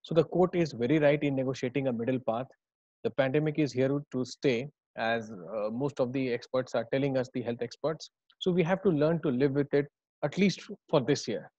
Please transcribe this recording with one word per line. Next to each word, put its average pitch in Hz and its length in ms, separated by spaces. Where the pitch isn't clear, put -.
So - 140
the 156 100
court 175 320
is 160 160
very 120 260
right 147 240
in 139 140
negotiating 131 520
a 127 40
middle 117 260
path. 123 280
The 113 60
pandemic 147 480
is 147 140
here 135 280
to 127 120
stay, 135 440
as, 113 340
uh, 104 400
most 139 300
of 127 120
the 131 200
experts 127 420
are 117 180
telling 135 260
us, 127 160
the 127 80
health 117 180
experts. 147 500
So 190 120
we 180 120
have 185 220
to 202 60
learn 156 320
to 170 60
live 135 240
with 143 220
it, 147 140
at 147 140
least 190 220
for 156 120
this 127 280
year. 101 300